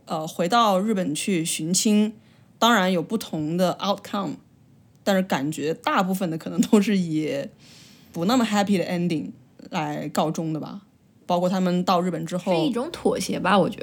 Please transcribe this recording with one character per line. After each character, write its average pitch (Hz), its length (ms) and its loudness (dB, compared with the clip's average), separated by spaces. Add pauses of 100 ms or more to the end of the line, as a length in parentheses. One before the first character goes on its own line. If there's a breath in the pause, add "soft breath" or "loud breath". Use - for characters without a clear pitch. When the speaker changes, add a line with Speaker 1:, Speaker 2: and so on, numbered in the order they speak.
Speaker 1:
呃， 160 200 -4
回 180 220 -2
到 214 300 4
日 214 140 0
本 180 200 0
去 165 320 0
寻 160 260 -4
亲， 208 400 4 (460 soft breath)
当 226 160 4
然 190 180 4
有 170 120 0
不 214 140 -4
同 156 380 -4
的 175 240 2
outcome， 196 520 -4 (720)
但 202 120 2
是 190 60 2
感 156 300 -2
觉 151 240 -4
大 294 260 0
部 185 100 -2
分 190 180 -2
的 160 80 -4
可 - 120 -10
能 170 100 -2
都 214 220 6
是 202 160 2
以 156 480 -2 (640 loud breath)
不 170 140 -4
那 233 100 2
么 262 80 4
happy 202 340 2
的 - 60 0
ending 170 460 -2 (400)
来 151 400 -4
告 160 220 0
终 160 200 -4
的 156 80 -4
吧。 - 220 -12 (460)
包 180 120 0
括 180 80 0
他 185 140 0
们 180 220 2
到 180 180 2
日 180 80 -2
本 165 160 -6
之 170 100 -6
后， 185 160 -4
Speaker 2:
是 160 160 2
一 247 40 2
种 247 200 -4
妥 - 260 0
协 - 220 -4
吧， 180 180 4
我 175 120 4
觉 - 140 -10